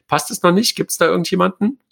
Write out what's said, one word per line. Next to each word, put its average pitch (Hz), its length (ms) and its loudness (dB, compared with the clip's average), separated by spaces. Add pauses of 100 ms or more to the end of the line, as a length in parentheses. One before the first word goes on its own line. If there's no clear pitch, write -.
passt 151 220 -2
es - 120 -10
noch 175 100 4
nicht"? 208 220 2
Gibt's - 220 -6
da 170 100 2
irgendjemanden? 185 720 0 (140)